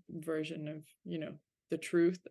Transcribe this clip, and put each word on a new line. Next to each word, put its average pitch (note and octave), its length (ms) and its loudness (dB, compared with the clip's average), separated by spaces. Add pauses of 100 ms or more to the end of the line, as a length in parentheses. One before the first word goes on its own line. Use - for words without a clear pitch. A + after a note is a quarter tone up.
version D#3 580 -4
of, D3+ 160 -8 (220)
you F3 120 -4
know, D3+ 160 -6 (380)
the D#3+ 60 0
truth, F3 420 4 (120)